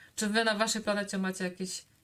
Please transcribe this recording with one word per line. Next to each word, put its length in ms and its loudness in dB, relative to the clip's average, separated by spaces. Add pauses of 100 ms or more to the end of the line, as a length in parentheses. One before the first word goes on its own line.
(160)
Czy 140 -2
wy 160 4
na 120 4
waszej 240 0
planecie 360 -2
macie 260 -2
jakieś 420 -6 (180)